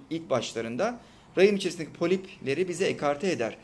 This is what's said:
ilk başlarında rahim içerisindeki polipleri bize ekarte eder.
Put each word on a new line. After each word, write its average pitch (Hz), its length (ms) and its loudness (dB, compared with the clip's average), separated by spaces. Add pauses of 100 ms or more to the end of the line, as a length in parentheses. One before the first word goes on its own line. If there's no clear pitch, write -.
(100)
ilk 165 200 -6
başlarında 123 720 -2 (360)
rahim 196 200 8
içerisindeki 165 360 -4
polipleri 175 760 0
bize 175 160 -2
ekarte 147 460 0
eder. 117 320 -2